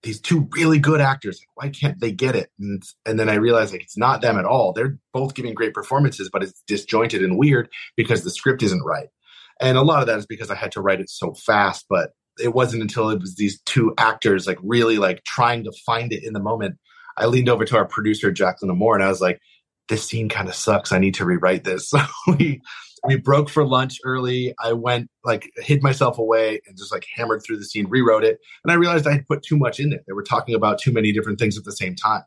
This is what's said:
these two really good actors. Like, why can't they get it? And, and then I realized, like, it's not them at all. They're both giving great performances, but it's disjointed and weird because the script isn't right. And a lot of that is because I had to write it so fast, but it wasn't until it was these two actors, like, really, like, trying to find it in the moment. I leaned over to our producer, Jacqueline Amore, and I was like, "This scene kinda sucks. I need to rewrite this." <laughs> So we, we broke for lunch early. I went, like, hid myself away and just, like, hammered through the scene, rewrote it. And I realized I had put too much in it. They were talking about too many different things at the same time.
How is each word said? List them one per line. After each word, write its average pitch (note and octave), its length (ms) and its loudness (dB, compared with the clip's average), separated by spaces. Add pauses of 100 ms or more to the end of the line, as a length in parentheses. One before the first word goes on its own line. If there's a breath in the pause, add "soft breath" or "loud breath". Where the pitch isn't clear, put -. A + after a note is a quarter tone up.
these A2 180 -8
two D#3 320 0
really D#3+ 260 4
good D3 220 4
actors. C3+ 400 -2
Like, - 140 -20
why C#3 160 -8
can't C#3 280 -4
they A#2 140 -4
get B2 240 -2
it? F#2+ 220 -4
And, G2+ 240 -8 (240)
and A2 120 -2
then A2 120 0
I G#2+ 40 2
realized, A2 380 2
like, F2+ 100 -12
it's - 140 -16
not A#2+ 240 2
them A2+ 160 2
at F#2+ 80 -2
all. G#2 300 2
They're C3+ 240 -4 (160)
both C3+ 200 -4
giving A#2+ 200 -10
great G#2+ 180 -4
performances, C3 580 0
but F#2+ 120 -2
it's F#2+ 240 -12
disjointed G#2+ 580 0
and F#2 140 0
weird C3 320 4 (260 loud breath)
because A2+ 280 0
the F2+ 60 -6
script C3 320 -2
isn't F#2 220 0
right. D#2 240 -4 (500 loud breath)
And C3 200 2
a C3+ 40 4
lot D3 200 4
of A#2+ 40 0
that A2+ 120 0
is G#2 80 -10
because G2+ 240 -12
I G2 40 -2
had G2+ 180 -8
to G2+ 100 -6
write F#2+ 180 2
it F#2 80 -10
so F2 240 -8
fast, G2+ 560 0
but F2 220 0 (320)
it A#2 120 -2
wasn't A#2 260 0
until A2 300 -2
it G#2 100 -2
was F#2 140 -10
these G2+ 320 -4
two A2+ 320 2
actors, A2 480 2
like, F#2 160 -4
really, A2+ 340 2
like, F#2+ 280 0
trying A#2 400 0
to A2 80 -10 (120)
find A#2 260 -2
it A2 140 -8
in A2 80 -10
the G#2 80 -6
moment. G#2 360 -4 (420 loud breath)
I A2 80 2
leaned B2 240 4
over A2+ 160 2
to B2 100 0
our G2+ 80 4
producer, G#2+ 480 -2
Jacqueline F#2 380 -2
Amore, G#2 240 2
and G2 100 2
I G2 40 4
was F#2 120 0
like, F2+ 180 0 (500 soft breath)
"This A2 200 -2
scene A2+ 220 -4
kinda F#2 240 -6
sucks. - 360 0
I F#2+ 80 2
need F#2+ 160 2
to F#2+ 120 -2
rewrite F2+ 380 2
this." F#2 280 -6
<laughs> D3 80 4 (260)
So F3+ 120 4
we, C#3+ 240 0 (440 loud breath)
we C3+ 100 2
broke C#3+ 340 2
for D3 160 2
lunch B2+ 380 0
early. B2+ 540 -4
I A#2 140 -2
went, A#2+ 360 -2 (140)
like, A2+ 340 -4
hid C#3+ 260 2
myself C3+ 360 2
away A2 480 2
and F#2+ 120 -20
just, G2+ 140 -12
like, - 120 -8 (100)
hammered A2 300 -2
through A2 140 -6
the G2+ 60 -12
scene, G2+ 240 -4
rewrote A2+ 360 4
it. A2 140 4 (260 loud breath)
And E3 80 2
I F3 40 6
realized E3+ 300 4
I D3 60 4
had C#3+ 160 0
put C#3+ 140 -2
too D3+ 160 0
much A#2+ 200 0
in D3 140 0
it. - 140 -8
They F#2+ 80 -10
were G2+ 80 -8
talking A#2 320 -2
about G#2+ 240 2
too B2+ 140 0
many G#2+ 200 2
different G#2+ 260 -2
things G#2+ 200 0
at G2 60 -12
the G2+ 80 -14
same F#2 220 -8
time. G#2+ 320 -2